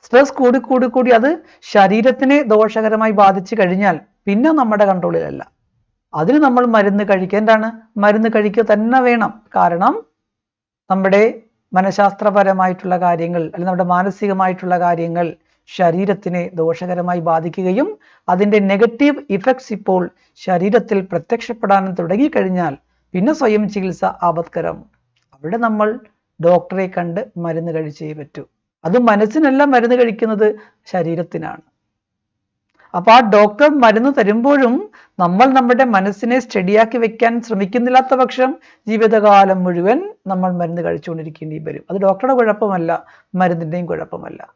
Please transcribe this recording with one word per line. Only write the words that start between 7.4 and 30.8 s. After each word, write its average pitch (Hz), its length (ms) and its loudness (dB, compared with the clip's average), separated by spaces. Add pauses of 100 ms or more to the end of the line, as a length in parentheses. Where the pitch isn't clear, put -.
എന്താണ്? 220 280 2 (340)
മരുന്ന് 220 320 2
കഴിക്കുക 214 360 0
തന്നെ 220 360 2
വേണം. 240 260 0 (240)
കാരണം 185 380 0 (960)
നമ്മുടെ 190 320 2 (500)
മനഃശാസ്ത്രപരമായിട്ടുള്ള 190 1300 0
കാര്യങ്ങൾ 170 440 -2
അല്ലെങ്കിൽ 175 280 -6
നമ്മുടെ 180 240 -2
മാനസികമായിട്ടുള്ള 185 840 -2
കാര്യങ്ങൾ 170 480 -2 (440)
ശരീരത്തിനെ 180 720 -2 (120)
ദോഷകരമായി 175 680 -4
ബാധിക്കുകയും 175 680 -2 (400)
അതിൻ്റെ 208 300 2 (120)
നെഗറ്റീവ് 233 480 0 (120)
ഇഫക്ട്സ് 226 420 -2
ഇപ്പോൾ 190 300 -2 (380)
ശരീരത്തിൽ 196 580 0 (120)
പ്രത്യക്ഷപ്പെടാനും 196 840 -2
തുടങ്ങിക്കഴിഞ്ഞാൽ 185 800 -2 (400)
പിന്നെ 202 200 0
സ്വയം 214 340 0
ചികിത്സ 185 360 -6 (240)
ആപത്കരം. 165 500 -6 (560)
അവിടെ 170 240 -8
നമ്മൾ 214 300 0 (520)
ഡോക്ടറെ 175 480 0
കണ്ട് 175 320 -6 (240)
മരുന്ന് 165 300 -6
കഴിച്ചേ 156 460 -8
പറ്റൂ. 143 240 -16 (400)
അത് 175 120 0 (120)
മനസ്സിനല്ല 262 560 2
മരുന്ന് 247 340 2
കഴിക്കുന്നത്, 220 500 0 (420)